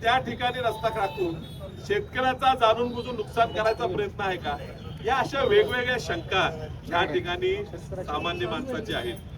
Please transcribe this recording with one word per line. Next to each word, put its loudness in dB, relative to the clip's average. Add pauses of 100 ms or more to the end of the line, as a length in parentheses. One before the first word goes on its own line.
त्या 4
ठिकाणी -2
रस्ता 0
टाकून -2 (520)
शेतकऱ्याचा 2
जाणून 4
बुजून -6
नुकसान 2
करायचा 2
प्रयत्न -2
आहे -2
का? -4 (480)
या 2
अशा 0
वेगवेगळ्या 4
शंका 0 (420)
या 4
ठिकाणी 0 (220)
सामान्य -4
माणसाची -4
आहेत. -4 (220)